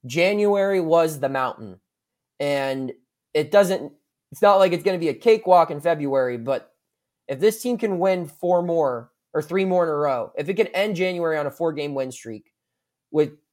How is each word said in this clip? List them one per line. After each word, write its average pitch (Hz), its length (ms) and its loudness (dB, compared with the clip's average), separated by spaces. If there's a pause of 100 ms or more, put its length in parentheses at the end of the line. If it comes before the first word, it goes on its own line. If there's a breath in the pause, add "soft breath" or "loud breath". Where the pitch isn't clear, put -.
January 196 760 0
was 160 380 2
the 135 100 -2
mountain, 117 500 -6 (600)
and 135 520 -4 (420)
it 151 160 -2
doesn't, 190 440 2 (380)
it's - 100 -6
not 202 160 6
like 190 160 4
it's 160 100 -4
gonna 185 140 0
be 165 120 -2
a 135 40 -2
cakewalk 185 580 4
in 147 80 -8
February, 139 580 -2
but 123 360 -6 (560)
if 139 100 -6
this 214 220 2
team 247 160 -4
can 202 200 -2
win 180 300 0
four 175 340 0
more 147 480 -2 (240)
or 151 80 -2
three 170 220 -2
more 180 200 2
in 165 60 0
a 151 60 -2
row, 135 420 -2
if 147 120 -6
it 190 60 -2
can 202 120 2
end 196 300 -2
January 175 400 -2
on 147 100 -4
a 131 40 -6
four-game 147 440 -4
win 131 160 -4
streak 113 400 -16 (580)
with 151 220 0 (220)